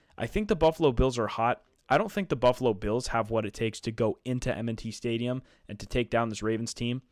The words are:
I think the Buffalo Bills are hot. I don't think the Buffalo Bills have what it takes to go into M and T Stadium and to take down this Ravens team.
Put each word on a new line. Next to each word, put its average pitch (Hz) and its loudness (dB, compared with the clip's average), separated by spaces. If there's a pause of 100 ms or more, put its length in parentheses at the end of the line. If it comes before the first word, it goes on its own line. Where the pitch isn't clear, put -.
(180)
I 117 -4
think 208 -2
the 208 2
Buffalo 160 4
Bills 123 2
are 107 0
hot. - 0 (260)
I - 4
don't 208 0
think 196 -4
the - 2
Buffalo 123 4
Bills 104 -2
have 113 0
what 110 0
it 98 -8
takes 113 -4
to 117 -4
go 110 0
into 127 -2
M 113 -4
and 117 -4
T 113 -8
Stadium 120 -2 (260)
and 101 -12
to - -12
take 123 0
down 117 2
this 104 -8
Ravens 113 -2
team. 123 -4